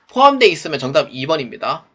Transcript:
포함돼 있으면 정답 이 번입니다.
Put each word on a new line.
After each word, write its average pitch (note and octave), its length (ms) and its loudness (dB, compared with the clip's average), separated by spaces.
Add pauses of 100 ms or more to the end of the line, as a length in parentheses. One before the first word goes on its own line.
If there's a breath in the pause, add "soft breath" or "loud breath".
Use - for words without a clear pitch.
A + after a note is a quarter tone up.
포함돼 C4+ 360 4
있으면 E3 320 0
정답 C3+ 340 0
이 C3 140 -10
번입니다. C#3 680 -6